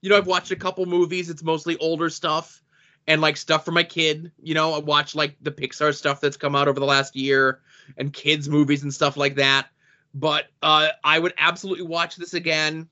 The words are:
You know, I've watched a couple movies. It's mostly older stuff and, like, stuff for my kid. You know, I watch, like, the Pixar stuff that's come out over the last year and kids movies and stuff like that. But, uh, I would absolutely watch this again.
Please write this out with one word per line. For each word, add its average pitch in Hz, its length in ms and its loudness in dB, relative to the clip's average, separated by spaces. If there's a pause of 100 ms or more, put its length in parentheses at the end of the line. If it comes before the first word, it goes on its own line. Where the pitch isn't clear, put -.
You 185 80 -4
know, 202 80 8
I've 185 80 2
watched 180 240 0
a 185 60 -2
couple 185 280 -4
movies. 175 460 0
It's 160 120 -12
mostly 160 360 -2
older 160 320 0
stuff 160 520 -4 (440)
and, 156 160 4
like, 151 160 2
stuff 156 260 0
for 165 80 -4
my 170 120 4
kid. 160 480 -2 (100)
You 160 100 -6
know, 160 220 2
I 151 60 -4
watch, 147 340 -2
like, 147 260 -2
the 151 120 -6
Pixar 143 420 -2
stuff 143 260 -2
that's 143 160 -2
come 143 200 -4
out 143 120 2
over 139 120 0
the 139 60 0
last 139 300 0
year 135 440 2 (360)
and 143 160 -6
kids 151 380 0
movies 147 320 4
and 143 100 -6
stuff 143 240 0
like 143 200 -2
that. 139 320 2 (440)
But, 151 360 -2 (140)
uh, 156 260 4 (140)
I 151 160 4
would 175 200 0
absolutely 175 480 -2
watch 165 300 -4
this 175 180 -14
again. 160 580 -2